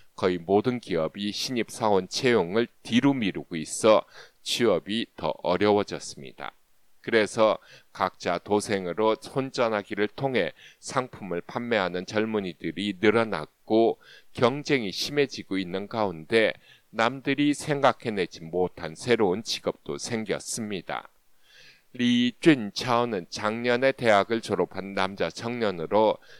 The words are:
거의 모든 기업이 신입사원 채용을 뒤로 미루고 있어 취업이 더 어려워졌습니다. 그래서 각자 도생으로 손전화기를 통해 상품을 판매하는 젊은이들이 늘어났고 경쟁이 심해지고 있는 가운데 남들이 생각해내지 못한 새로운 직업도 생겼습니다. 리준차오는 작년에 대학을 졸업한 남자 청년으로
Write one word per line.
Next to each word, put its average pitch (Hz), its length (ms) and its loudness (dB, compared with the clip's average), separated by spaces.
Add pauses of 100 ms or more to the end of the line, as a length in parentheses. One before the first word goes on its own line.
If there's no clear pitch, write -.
(160)
거의 90 220 0
모든 104 420 0
기업이 95 520 -4
신입사원 104 760 0
채용을 113 600 2 (160)
뒤로 123 300 4
미루고 90 440 -4
있어 101 460 4 (400)
취업이 107 640 0 (100)
더 78 160 -4 (100)
어려워졌습니다. 87 1080 -2 (480)
그래서 110 560 2 (340)
각자 92 480 -4
도생으로 104 840 0
손전화기를 110 880 -2
통해 123 440 -2 (260)
상품을 90 600 -6
판매하는 95 640 -2
젊은이들이 101 960 -4
늘어났고 107 1000 2 (340)
경쟁이 127 580 0
심해지고 139 680 -4
있는 95 300 -4
가운데 104 680 0 (360)
남들이 135 640 0
생각해내지 117 880 0
못한 82 520 -4
새로운 110 480 2
직업도 - 540 -6
생겼습니다. 98 1120 -8 (880)
리준차오는 120 1300 2
작년에 123 640 0
대학을 110 480 4
졸업한 95 520 -2
남자 95 360 -2
청년으로 107 880 0 (220)